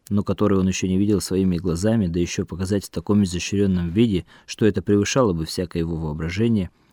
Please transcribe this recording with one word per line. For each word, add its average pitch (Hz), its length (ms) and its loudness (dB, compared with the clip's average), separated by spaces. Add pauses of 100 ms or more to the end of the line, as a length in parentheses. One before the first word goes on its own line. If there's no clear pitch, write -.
но 101 140 0
которую 98 380 0
он 92 80 2
ещё 92 180 -2
не 92 100 0
видел 101 240 2
своими 92 380 0
глазами, 92 480 0
да 85 140 -2
ещё 87 260 -2
показать 95 380 -4
в - 60 -16
таком 101 340 2
изощрённом 90 640 0
виде, 101 340 2 (220)
что - 180 -2
это 101 160 2
превышало 101 520 2
бы 80 120 -4
всякое 87 360 -6
его 82 160 -2
воображение, 85 720 -2 (220)